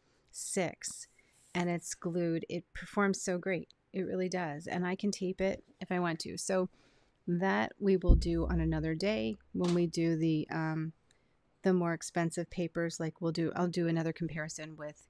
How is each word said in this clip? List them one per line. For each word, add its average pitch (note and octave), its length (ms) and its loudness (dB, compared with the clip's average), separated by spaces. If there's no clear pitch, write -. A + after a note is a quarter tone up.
six, - 800 -4
and F3 120 2
it's F3 260 -2
glued. E3+ 540 0
It - 240 -8
performs G3 480 0
so F3+ 160 -2
great. F3 320 -2
It F#3 100 -2
really F#3 260 -2
does, E3+ 400 -4
and F3+ 180 -2
I F3+ 80 0
can G3+ 160 0
tape F#3+ 300 -2
it F#3+ 240 0
if - 100 -8
I F3+ 80 2
want E3+ 220 0
to. - 180 -8
So F#3+ 300 0
that F#3+ 540 2
we G3 160 6
will F3+ 180 8
do E3 320 2
on E3+ 140 2
another D#3+ 340 0
day G#3+ 420 -2
when F3+ 220 0
we E3+ 140 4
do E3 280 2
the, D#3+ 360 2
um, D#3+ 400 -2
the F#3+ 100 6
more E3+ 220 4
expensive E3+ 540 -2
papers. E3+ 520 -2
Like, D#3+ 200 -4
we'll E3 120 0
do, E3 240 0
I'll F3+ 100 2
do E3+ 220 0
another E3 240 2
comparison D#3 640 -6
with D3+ 340 -14